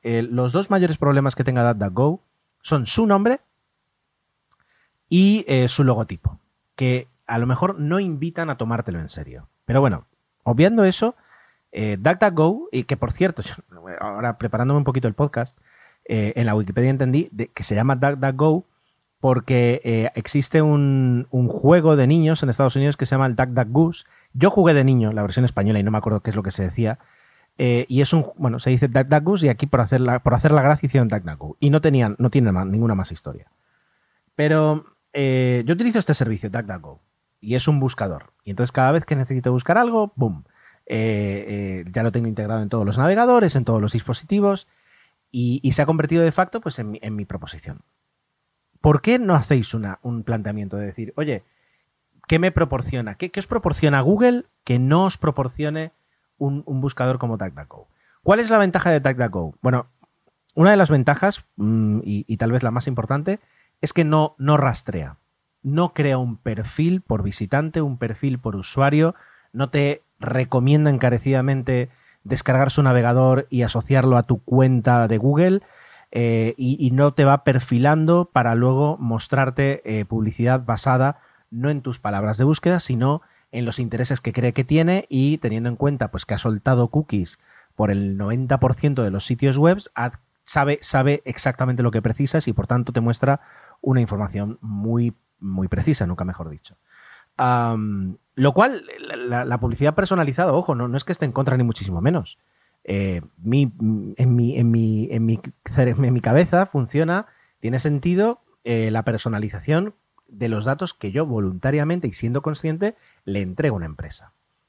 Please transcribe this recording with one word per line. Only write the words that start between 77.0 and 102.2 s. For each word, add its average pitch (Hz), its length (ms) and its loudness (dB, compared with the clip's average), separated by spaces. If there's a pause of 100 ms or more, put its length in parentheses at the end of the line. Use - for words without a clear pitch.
te 151 100 4
va 139 200 4
perfilando 147 880 2
para 117 220 2
luego 131 440 2
mostrarte, 131 840 -2
eh, 107 200 -4
publicidad 117 600 0
basada 127 560 0 (300)
no 120 180 -4
en 143 140 -4
tus 123 160 -8
palabras 104 400 -4
de 123 60 2
búsqueda, 170 360 2
sino 131 420 -2 (300)
en 120 120 -4
los 117 140 -6
intereses 123 420 -4
que - 120 -6
cree 123 200 0
que 135 120 -2
tiene 165 440 2
y 139 300 0
teniendo 117 300 -2
en 120 80 -4
cuenta, 135 340 -2
pues, - 140 -10
que - 100 -4
ha 98 40 -4
soltado 120 500 0
cookies 104 500 -4 (360)
por 104 160 0
el 98 260 0
noventa 123 420 -2
por 123 160 2
ciento 135 280 0
de 104 80 0
los 98 160 -4
sitios 131 320 0
webs, 175 360 2
ha-, 120 240 -6 (260)
sabe, 143 360 0
sabe 143 440 0
exactamente 127 580 -4
lo 120 80 2
que 107 120 -2
precisas 139 460 -2
y, 113 40 -2
por - 140 -2
tanto, 123 260 -2
te 120 80 -2
muestra 117 400 0 (420)
una 131 180 2
información 104 600 -4
muy, 110 520 -4 (280)
muy 95 280 -4
precisa, - 380 -2
nunca 87 180 -6
mejor 90 260 -10
dicho. - 260 -20 (600)
Am, 110 800 -2 (200)
lo 139 160 4
cual, 220 320 2 (160)
la, - 160 -12
la, 123 280 -4
la 123 140 -4
publicidad 127 360 0
personalizada, 175 580 0
ojo, 175 220 0
no, 123 140 -4
no 123 80 -2
es 139 80 -4
que - 80 -6
esté 175 140 -4
en 123 60 -4
contra 127 240 0
ni 127 80 2
muchísimo 95 360 -2
menos. 131 380 -2 (500)